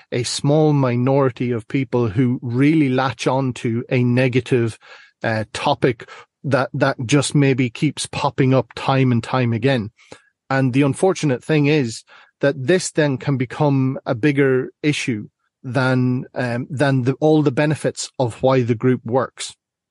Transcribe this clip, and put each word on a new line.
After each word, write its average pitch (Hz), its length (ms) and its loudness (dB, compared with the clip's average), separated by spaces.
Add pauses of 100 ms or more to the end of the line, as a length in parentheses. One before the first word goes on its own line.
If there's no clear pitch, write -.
(120)
a 120 120 -2
small 151 500 2
minority 127 800 0
of 113 160 -6
people 123 400 -2
who 123 340 0
really 143 480 2
latch 131 380 -2
on 131 260 0
to 117 360 -4
a 123 140 2
negative, 123 760 0 (440)
uh, 110 300 -2
topic - 560 -2 (340)
that, 135 300 0
that 139 320 0
just 135 300 0
maybe 135 340 2
keeps - 380 -4
popping 135 440 -2
up 131 240 0
time 135 360 0
and 117 120 0
time 123 300 -2
again. 117 380 -2 (580)
And 131 240 0
the 135 80 2
unfortunate 151 600 0
thing 147 240 2
is 139 360 0 (380)
that 143 160 2
this 170 340 0
then 147 280 0
can 143 180 -2
become 135 680 0
a 139 80 -2
bigger 135 560 2 (100)
issue 135 480 -4 (320)
than, 127 720 0
um, 123 340 -4
than 135 360 0
the, 131 160 0
all 156 240 4
the 143 80 2
benefits 147 640 -2
of 123 240 -4
why 131 220 2
the 117 120 0
group 123 300 0
works. 117 500 -4 (360)